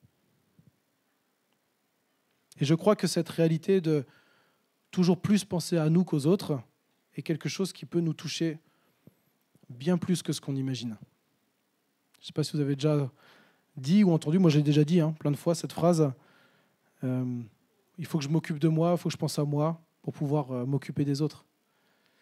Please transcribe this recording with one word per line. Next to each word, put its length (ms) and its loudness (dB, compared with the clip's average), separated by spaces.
Et 60 -2
je 100 4
crois 220 4
que 100 -2
cette 220 -2
réalité 520 2
de 240 0
toujours 300 2
plus 240 0
penser 320 -4
à 120 2
nous 160 4
qu'aux 220 0
autres 340 0
est 80 -12
quelque 260 -6
chose 240 -6
qui 140 -18
peut 140 -2
nous 120 0
toucher 460 -6
bien 260 -2
plus 260 -2
que 100 -4
ce 80 -8
qu'on 160 -6
imagine. 400 -6
Je 60 -20
ne 20 -20
sais 60 -16
pas 120 -4
si 80 -10
vous 80 -2
avez 140 -2
déjà 360 0
dit 280 4
ou 80 4
entendu, 260 2
moi 120 6
j'ai 120 6
déjà 220 4
dit, 160 4
hein, 180 2
plein 120 -2
de 60 0
fois 180 -2
cette 180 -8
phrase, 400 2
euh, « 400 -4
Il 80 -10
faut 120 -2
que 60 -6
je 40 -6
m'occupe 300 -2
de 100 2
moi, 240 2
il 60 2
faut 100 -6
que 40 -4
je 60 -10
pense 200 -4
à 60 0
moi 360 -2
pour 100 -8
pouvoir, 400 -2
euh, 140 -4
m'occuper 380 -4
des 180 -2
autres. » 220 -6